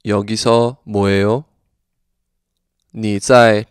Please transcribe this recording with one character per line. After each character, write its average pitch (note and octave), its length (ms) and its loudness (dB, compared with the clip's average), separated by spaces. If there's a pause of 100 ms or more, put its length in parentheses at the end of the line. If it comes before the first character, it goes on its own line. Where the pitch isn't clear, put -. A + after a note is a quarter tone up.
여기서 A2+ 760 -2
뭐예요? G2+ 640 -2 (1400)
你 G#2+ 260 -4
在 A2+ 520 4